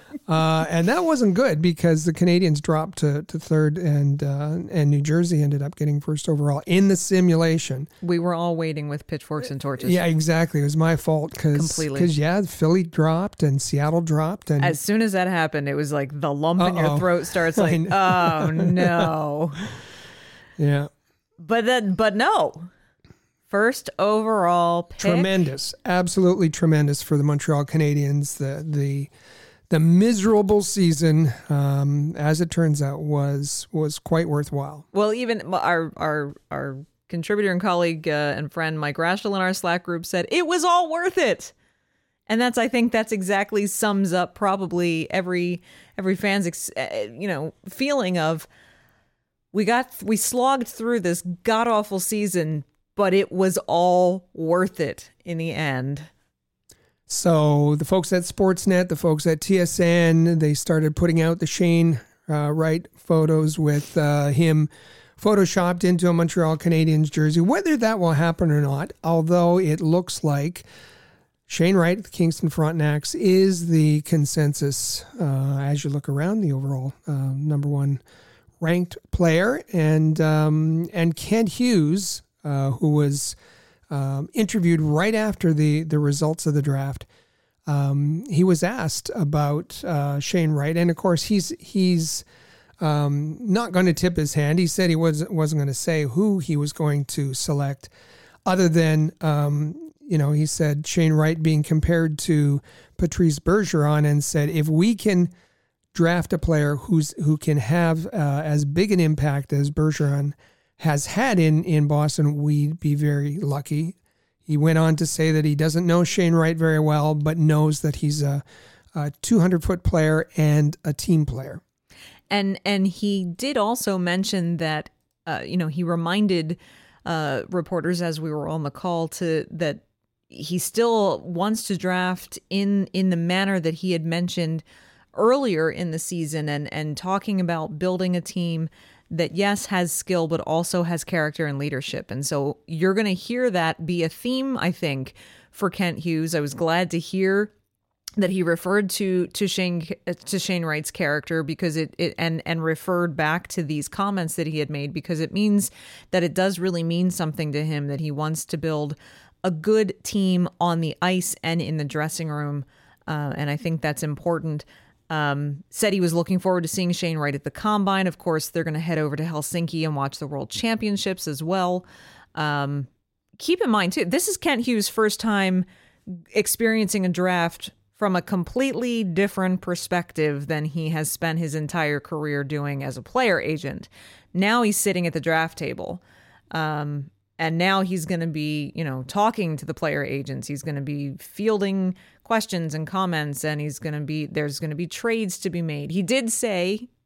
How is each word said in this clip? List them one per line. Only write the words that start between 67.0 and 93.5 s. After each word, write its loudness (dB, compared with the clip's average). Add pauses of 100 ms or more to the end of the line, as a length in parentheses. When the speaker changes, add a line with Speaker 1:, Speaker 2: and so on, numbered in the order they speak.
Speaker 1:
jersey. 2
Whether 2
that 0
will 4
happen 2
or 4
not, -2 (120)
although 4
it 0
looks 0
like -2 (840)
Shane 2
Wright, 2
the -18
Kingston 0
Frontenacs, 0
is 4
the 4
consensus, 0 (160)
uh, 0
as -2
you -2
look -4
around, 0
the 0
overall, -4 (120)
uh, -4
number -2
one 0 (600)
ranked -2 (140)
player. 2 (120)
And, 2
um, 2
and 0
Kent 0
Hughes, 0 (220)
uh, -2
who 0
was, 0 (540)
um, -4
interviewed 2
right 2
after 2
the, 2
the 0
results 0
of 2
the 2
draft, -4 (640)
um, 0
he 4
was 4
asked -4
about, -2
uh, -2
Shane 0
Wright. 0
And, 2
of 0
course, 0
he's, 0
he's, 0 (560)
um, 0
not 0